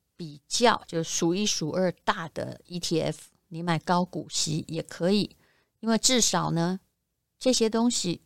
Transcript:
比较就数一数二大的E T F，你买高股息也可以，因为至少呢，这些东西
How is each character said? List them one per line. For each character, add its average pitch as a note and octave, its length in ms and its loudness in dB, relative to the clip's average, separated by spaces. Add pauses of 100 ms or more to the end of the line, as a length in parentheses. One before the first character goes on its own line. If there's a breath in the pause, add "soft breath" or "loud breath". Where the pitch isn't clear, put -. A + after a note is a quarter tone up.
(160)
比 D3 320 -14
较 - 380 4
就 E3 140 -4
数 E3+ 320 0
一 G#3 140 0
数 D#3+ 240 -2
二 F3+ 220 0 (120)
大 G3 260 -2
的 - 360 -10
E F3 140 -8
T D#3+ 200 0
F， D3+ 280 -4 (200)
你 E3 140 -10
买 E3+ 160 0
高 F3+ 260 0
股 F3 240 -8
息 - 380 -2
也 D#3+ 160 -6
可 F3 300 -2
以， G#3 240 0 (420 soft breath)
因 A3 100 -6
为 A3+ 80 4
至 B3 240 4
少 D#3+ 300 2
呢， E3+ 300 0 (580)
这 B3+ 140 2
些 A3+ 180 2
东 A3+ 180 2
西 F3+ 380 -2